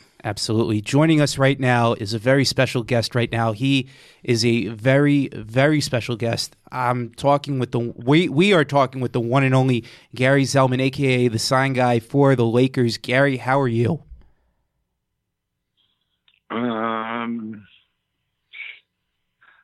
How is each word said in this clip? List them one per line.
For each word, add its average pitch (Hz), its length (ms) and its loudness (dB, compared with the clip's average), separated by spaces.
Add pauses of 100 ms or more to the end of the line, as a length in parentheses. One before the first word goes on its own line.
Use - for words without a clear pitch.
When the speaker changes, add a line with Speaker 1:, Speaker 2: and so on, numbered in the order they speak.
(240)
Speaker 1:
Absolutely. 110 580 -2
Joining 151 380 2
us 143 180 0
right 135 220 0
now 120 340 2
is 107 200 -6
a 113 60 -4
very 131 260 2
special 127 380 -2
guest 117 320 -2
right 120 160 -2
now. 113 220 -2
He 135 360 0 (340)
is 117 220 0
a 117 220 0
very, 135 600 2
very 131 520 0
special 123 340 -4
guest. 113 400 -4 (160)
I'm 123 400 -4
talking 143 460 -2
with 123 140 -4
the, 127 80 -2
we, 127 500 2
we 180 240 4
are 156 120 4
talking 131 360 -2
with 120 120 -4
the 131 60 -2
one 120 240 0
and 131 120 2
only 131 280 2 (300)
Gary 131 300 2
Zellman, 127 380 2
A 131 100 0
K 131 340 0
A - 40 4
the 110 100 -2
sign 135 340 0
guy 120 260 2
for 139 360 2
the 117 100 2
Lakers. 120 520 2
Gary, 131 400 0
how 127 220 0
are 135 80 0
you? 117 360 -2 (2500)
Speaker 2:
Um, 113 1120 -6 (2000)